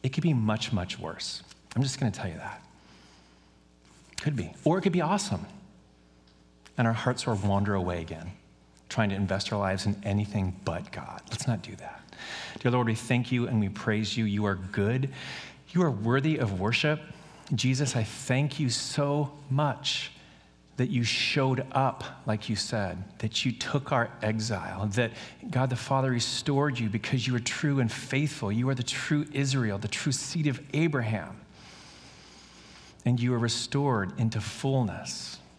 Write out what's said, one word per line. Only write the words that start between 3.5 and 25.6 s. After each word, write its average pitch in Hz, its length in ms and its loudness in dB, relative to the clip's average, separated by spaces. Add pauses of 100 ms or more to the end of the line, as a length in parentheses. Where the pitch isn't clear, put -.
Could 151 180 -2
be. - 200 -2 (100)
Or 165 140 4
it 185 40 -2
could 185 100 2
be 170 100 4
awesome. 196 420 0 (1300)
And 120 80 6
our 113 80 4
hearts 123 320 0
will 117 80 2
wander 101 400 4
away 90 260 0
again, 82 320 -10 (560)
trying 104 220 2
to 98 40 0
invest 98 380 0
our 104 60 0
lives 98 260 0
in 101 200 0
anything 101 600 0
but 85 260 -4
God. - 380 -12
Let's - 180 -6
not 110 140 0
do 98 160 -12
that. - 240 -14 (600)
Dear 123 100 2
Lord, 123 160 4
we 113 80 2
thank 120 360 0
you 120 160 2
and 110 140 2
we 101 80 2
praise 107 480 0
you. 113 80 2
You 104 220 2
are 98 80 4
good. 104 580 0 (560)
You 180 140 2
are 160 80 4
worthy 131 480 2
of 98 200 0
worship. 147 440 2 (500)
Jesus, 131 440 2
I 110 80 2
thank 135 560 0
you 131 100 2
so 143 640 0 (180)
much - 600 0 (640)
that 127 120 2
you 120 140 2
showed 131 680 2
up, 131 320 2 (200)
like 107 240 -2
you 113 60 0
said, 95 480 -2 (160)
that - 260 -2
you 127 60 2
took - 400 -2
our 120 180 4 (140)
exile, 107 640 -2
that 107 240 2 (400)
God 131 180 2